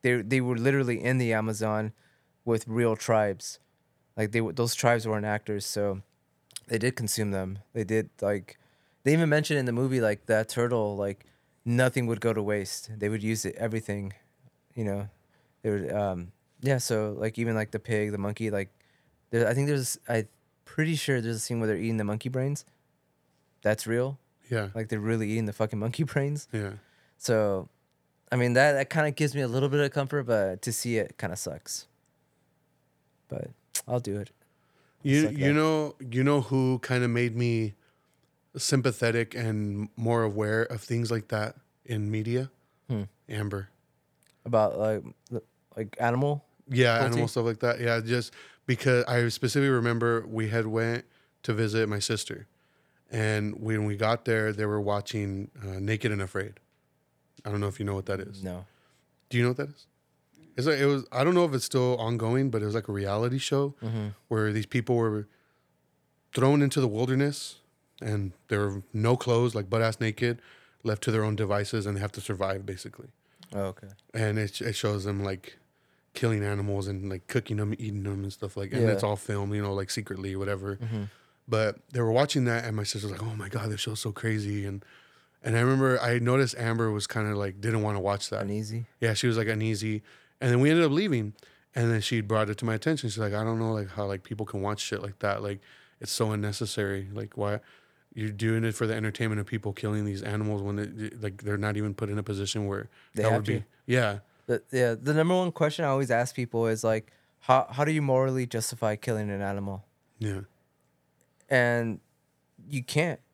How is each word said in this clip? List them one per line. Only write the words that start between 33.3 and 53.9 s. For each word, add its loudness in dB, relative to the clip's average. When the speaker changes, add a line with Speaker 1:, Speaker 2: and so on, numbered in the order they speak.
Speaker 1:
I'll 0
do -4
it. -10
I'll 2
Speaker 2:
You, 6
Speaker 1:
suck 2
Speaker 2:
you -4
Speaker 1:
that. 6
Speaker 2:
know, 2
you 2
know 6
who 2
kinda 0
made 0
me 2
sympathetic 0
and -2
more 2
aware 0
of -6
things -2
like -4
that -4
in -4
media? -2
Speaker 1:
Hmm. -2
Speaker 2:
Amber. -4
Speaker 1:
About, 2
like, 0
the, -6
like, -8
animal 0
Speaker 2:
Yeah, 6
Speaker 1:
cruelty? 2
Speaker 2:
animal 2
stuff 0
like -2
that. 0
Yeah, 2
just -2
because 4
I 2
specifically 2
remember 2
we -2
had 0
went 0
to 0
visit 2
my -2
sister. -6
And -2
when 0
we -2